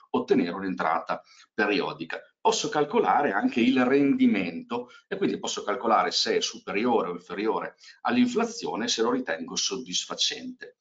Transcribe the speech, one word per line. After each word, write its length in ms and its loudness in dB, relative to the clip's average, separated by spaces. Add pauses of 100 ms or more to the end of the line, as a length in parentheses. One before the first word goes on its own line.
(120)
ottenere 440 2
un'entrata 640 -2 (320)
periodica. 680 -2 (180)
Posso 300 2
calcolare 640 2
anche 260 0
il 240 4
rendimento 1080 2 (180)
e 80 -6
quindi 220 0
posso 240 -6
calcolare 480 2
se 260 2
è 40 0
superiore 680 0
o 60 -6
inferiore 600 -4 (280)
all'inflazione, 840 0
se 140 0
lo 100 2
ritengo 460 -4
soddisfacente. 1200 -6